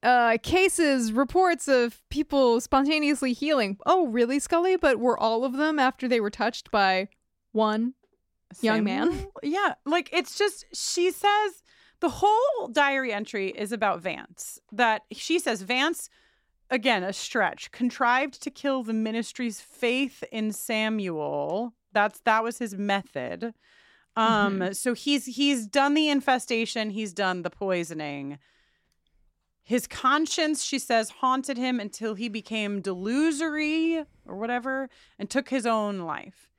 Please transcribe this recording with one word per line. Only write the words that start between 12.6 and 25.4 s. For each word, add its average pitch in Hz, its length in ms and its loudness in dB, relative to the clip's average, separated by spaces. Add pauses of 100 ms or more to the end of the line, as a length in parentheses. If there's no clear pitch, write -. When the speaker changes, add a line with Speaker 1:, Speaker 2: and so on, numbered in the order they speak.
Speaker 2:
diary 269 440 2
entry 202 360 -4
is 202 220 -6
about 202 300 0
Vance, - 580 -10 (120)
that 220 400 2
she - 260 -2
says, 226 240 -2
"Vance," 262 480 -2 (640)
again, 233 320 2
a 190 100 -4
stretch, - 580 -2
"contrived 254 680 0
to - 80 -8
kill 269 320 -2
the 226 120 -4
ministry's 220 680 -4
faith 254 680 -2
in 214 200 -2
Samuel." 190 1200 -2 (200)
That's, 208 280 2
that 226 220 4
was 226 140 -4
his 214 180 -6
method. 196 800 -4 (600)
Um, 208 440 2
Speaker 1:
Mm-hmm. 185 140 -2
Speaker 2:
so 247 220 -2
he's, 285 320 0
he's 254 400 0